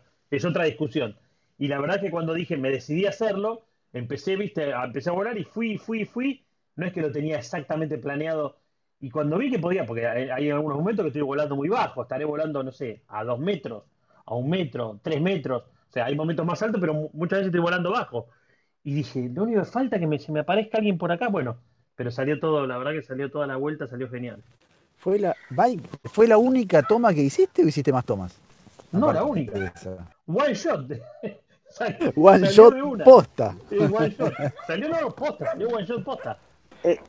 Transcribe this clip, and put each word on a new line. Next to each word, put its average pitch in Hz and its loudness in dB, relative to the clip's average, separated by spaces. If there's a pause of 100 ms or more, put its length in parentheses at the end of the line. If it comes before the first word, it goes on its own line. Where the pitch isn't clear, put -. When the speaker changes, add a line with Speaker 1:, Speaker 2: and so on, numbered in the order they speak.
(320)
Speaker 1:
es 139 -2
otra 175 -2
discusión. 127 -4 (440)
Y 143 -2
la 139 -4
verdad 165 -2
que 185 -4
cuando 165 -4
dije, 170 -4
me 135 -2
decidí 147 -2
a 196 0
hacerlo, 214 -4 (300)
empecé, 127 -6
viste, 165 -4
a, 123 -4
empecé 131 -6
a - -2
volar 214 -4
y 180 -8
fui, 214 -6
fui, 220 -6
fui. 262 -6 (320)
No 175 -6
es 180 -6
que 170 -6
lo 151 -2
tenía 151 -4
exactamente 156 -6
planeado. 147 -6 (420)
Y 131 -12
cuando 151 -2
vi 254 -2
que 240 -2
podía, 175 0
porque 117 -4
hay, 123 -2
hay 139 -2
algunos 147 -2
momentos 202 -2
que 160 -2
estoy 139 -4
volando 143 -2
muy 143 -2
bajo, 202 -2
estaré 131 -6
volando, 147 -4
no 131 -8
sé, 123 -10
a 107 -8
dos 120 -2
metros, 196 -6 (420)
a - -8
un 127 -4
metro, 123 -4
tres 151 -2
metros. 135 -2 (260)
O - -20
sea, 120 -2
hay 139 -4
momentos 160 -4
más 170 -4
altos, 214 -2
pero 156 -2
mu-, 151 -6
muchas 175 -2
veces 196 -2
estoy 175 0
volando 175 0
bajo. 147 -6 (560)
Y 143 -6
dije, 123 -4
lo 170 -4
único 220 0
que 165 -2
falta 240 -4
es - -2
que 165 -2
me, 151 -2
se - -12
me 151 -2
aparezca 214 -2
alguien 208 0
por 170 -4
acá. 175 -2
Bueno, 135 -4 (380)
pero 123 -8
salió 143 -2
todo, 151 0
la 127 -6
verdad 135 -6
que 156 -6
salió 135 -8
toda 147 -4
la 135 -6
vuelta, 147 -6
salió 123 -10
genial. 120 -12 (560)
Speaker 2:
¿Fue 196 0
la, 185 0 (160)
Mike, 196 2 (220)
fue 220 6
la 220 8
única 233 6
toma 226 4
que 151 2
hiciste 359 4
o 175 6
hiciste 143 2
más 127 0
tomas? 95 -4 (560)
Speaker 1:
No, 269 4
la 160 0
Speaker 2:
Aparte 269 0
Speaker 1:
única. 117 -4
Speaker 2:
de 98 -2
esa. 90 -12 (160)
Speaker 1:
One 254 0
shot. 156 -4 (380)
<laughs> - -20
Sal-, 208 -2 (180)
Speaker 2:
One 190 10
Speaker 1:
salió 196 4
Speaker 2:
shot 220 12
Speaker 1:
de 262 -4
una. 254 -4
Speaker 2:
posta. 180 8 (140)
Speaker 1:
Sí, 202 -2
one 214 2
shot. 220 -2 (340)
Salió, 202 -4
no, 320 -4
posta, 269 -8
salió 220 -4
one 226 -4
shot 220 -6
posta. 180 -10 (460)
Speaker 3:
Eh, 165 2